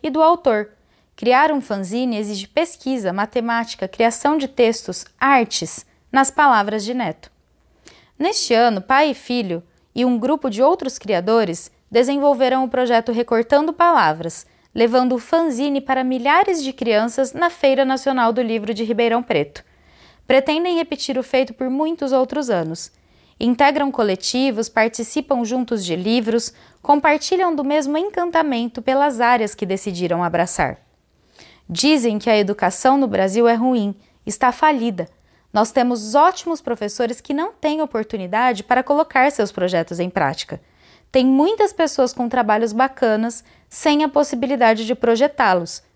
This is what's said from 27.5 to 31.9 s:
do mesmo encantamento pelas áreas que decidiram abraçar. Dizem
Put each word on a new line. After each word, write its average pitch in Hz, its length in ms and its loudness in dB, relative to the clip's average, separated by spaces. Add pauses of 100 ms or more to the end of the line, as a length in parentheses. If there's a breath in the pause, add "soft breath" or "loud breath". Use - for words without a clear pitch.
do 285 80 -4
mesmo 294 340 -2
encantamento 330 840 -2
pelas 269 380 0
áreas 233 340 2
que - 120 -6
decidiram 180 580 -4
abraçar. 170 560 -2 (880 soft breath)
Dizem 233 500 0